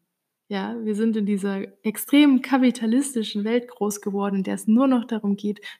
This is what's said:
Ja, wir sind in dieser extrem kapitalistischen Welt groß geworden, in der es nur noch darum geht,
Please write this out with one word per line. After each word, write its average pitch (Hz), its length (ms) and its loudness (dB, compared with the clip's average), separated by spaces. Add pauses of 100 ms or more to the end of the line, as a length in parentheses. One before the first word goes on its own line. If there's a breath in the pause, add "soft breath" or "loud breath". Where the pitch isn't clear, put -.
(480)
Ja, 202 340 -6
wir 214 100 -2
sind 220 220 0
in 208 100 -2
dieser 196 360 -2 (220)
extrem 262 600 4
kapitalistischen 240 1000 0
Welt 240 260 -2
groß 208 320 -4
geworden, 196 340 -2
in 190 80 0
der 202 100 -4
es 196 140 -6
nur 240 200 4
noch 247 180 2
darum 202 300 -2
geht, 208 260 -6 (180 loud breath)